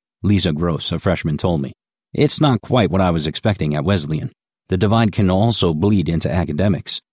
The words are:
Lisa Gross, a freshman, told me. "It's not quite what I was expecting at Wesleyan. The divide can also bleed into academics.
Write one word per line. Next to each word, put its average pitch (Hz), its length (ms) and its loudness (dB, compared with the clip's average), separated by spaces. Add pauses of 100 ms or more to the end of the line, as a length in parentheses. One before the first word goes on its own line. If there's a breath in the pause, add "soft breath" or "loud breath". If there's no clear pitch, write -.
(220)
Lisa 92 300 2
Gross, 80 400 -2
a 82 60 -4
freshman, 82 380 -2
told 85 240 0
me. 65 120 -6 (400)
"It's - 280 0
not 135 200 2
quite 110 300 0
what 95 100 0
I 90 100 4
was 80 160 0
expecting 78 480 -2
at 73 100 -2
Wesleyan. 78 460 -2 (380)
The 92 80 0
divide 110 360 2
can 98 180 2
also 95 440 2
bleed 90 340 2
into 82 220 -2
academics. 80 720 -2 (120)